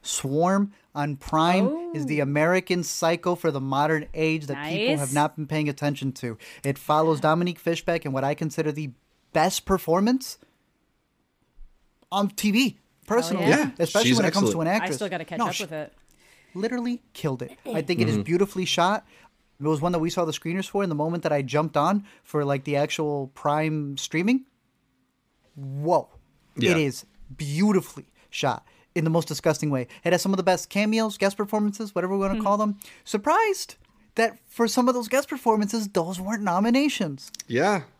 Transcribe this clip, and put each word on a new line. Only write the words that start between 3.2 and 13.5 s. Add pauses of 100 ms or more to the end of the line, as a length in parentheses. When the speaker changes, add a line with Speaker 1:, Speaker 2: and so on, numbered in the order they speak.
Speaker 1:
for
the
modern
age
that
people
have
Speaker 2:
Nice.
Speaker 1:
not
been
paying
attention
to. (260)
It
follows
Dominique
Fishback
in
what
I
consider
the (420)
best
performance (1700)
on
T
V, (280)
personally,
Speaker 2:
Oh,
yeah.